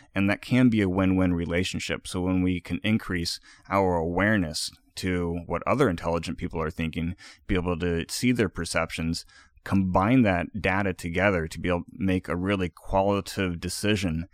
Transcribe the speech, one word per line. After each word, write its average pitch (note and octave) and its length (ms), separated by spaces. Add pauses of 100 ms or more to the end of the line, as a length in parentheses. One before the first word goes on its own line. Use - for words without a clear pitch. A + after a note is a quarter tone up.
(140)
And G2 160
that G#2 140
can B2 260
be G#2+ 120
a F#2+ 80
win-win F#2 440
relationship. E2+ 720
So F#2 140
when F#2 200
we F2+ 200
can - 220
increase F#2+ 560 (300)
our F#2+ 260
awareness F2 760 (240)
to F2 500
what E2+ 220
other A#2+ 220
intelligent E2+ 480
people E2+ 240
are D#2 100
thinking, E2 440 (300)
be G2+ 100
able F2 240
to E2+ 300
see B2 220
their A#2 180
perceptions, E2 760 (380)
combine G2 580
that F#2 400
data F#2+ 320
together F2+ 540
to F2 120
be F2 80
able F2 120
to E2 140
make F#2 360
a F2 60
really F#2 340
qualitative F#2+ 880
decision F2+ 760